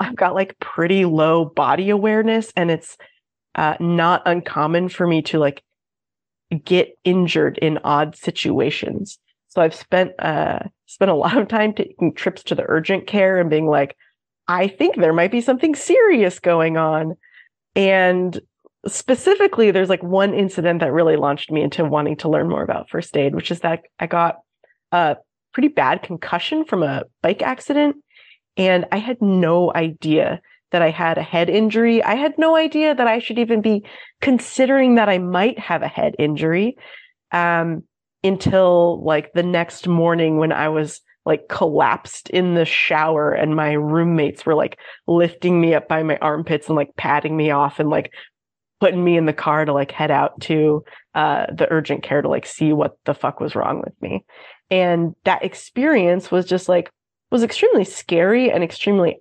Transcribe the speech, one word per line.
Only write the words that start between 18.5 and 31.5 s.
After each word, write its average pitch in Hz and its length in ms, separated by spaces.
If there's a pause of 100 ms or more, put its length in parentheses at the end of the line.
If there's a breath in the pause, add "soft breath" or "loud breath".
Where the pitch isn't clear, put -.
specifically, 262 840
there's, 185 180
like, 180 140
one 190 320
incident 175 460
that 147 120
really 160 240
launched 143 340
me 156 120
into 160 220
wanting 147 340
to 165 100
learn 156 220
more - 120
about - 280
first - 260
aid, 143 180
which 165 160
is 170 100
that 165 200 (180)
I 175 80
got 170 300 (560 soft breath)
a 165 240 (360)
pretty 277 160
bad 147 340
concussion 180 640
from 190 180
a 135 220 (180)
bike 202 200
accident. 285 540 (600 soft breath)
And 185 360
I 196 60
had 240 220
no 180 540
idea 156 640 (320 soft breath)
that 170 100
I 160 80
had 165 280
a 156 40
head 170 260
injury. 220 540